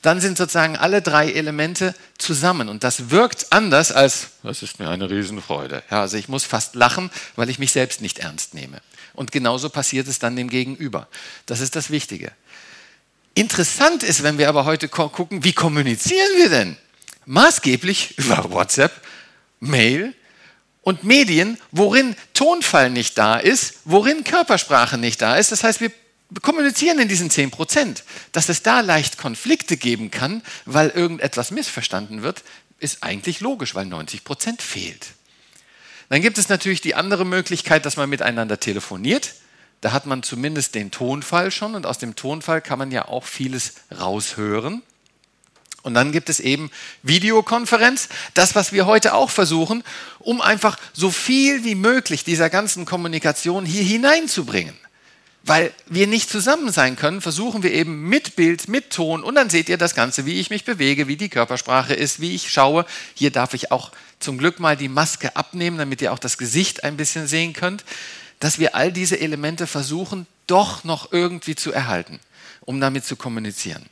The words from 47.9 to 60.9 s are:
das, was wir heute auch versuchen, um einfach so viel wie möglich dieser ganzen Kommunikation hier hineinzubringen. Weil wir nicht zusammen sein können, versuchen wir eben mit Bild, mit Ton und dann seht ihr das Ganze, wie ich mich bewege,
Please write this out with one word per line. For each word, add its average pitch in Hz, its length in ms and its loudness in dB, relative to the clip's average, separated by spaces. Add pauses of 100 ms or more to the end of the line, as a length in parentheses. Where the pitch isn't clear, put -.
das, - 200 6
was 202 180 2
wir 190 140 4
heute 214 280 6
auch - 160 4
versuchen, 165 520 0 (380)
um 233 200 -2
einfach 214 380 2 (140)
so 185 180 0
viel 262 540 2
wie 220 100 0
möglich 202 480 0
dieser 165 280 2
ganzen 185 340 -2
Kommunikation 170 840 -2
hier 185 160 0
hineinzubringen. 208 920 0 (640)
Weil 160 300 2 (140)
wir 180 200 2
nicht 220 240 -2
zusammen 254 400 0
sein 131 240 2
können, 160 260 -2
versuchen 196 440 -4
wir 147 80 2
eben 156 360 -2
mit 277 280 0
Bild, 170 320 2
mit 262 220 -4
Ton 160 340 -2
und 254 100 -4
dann 254 160 4
seht 170 180 0
ihr 175 80 0
das 170 200 0
Ganze, 131 280 -2
wie 170 140 -4
ich 185 120 -4
mich 208 140 -6
bewege, 143 440 0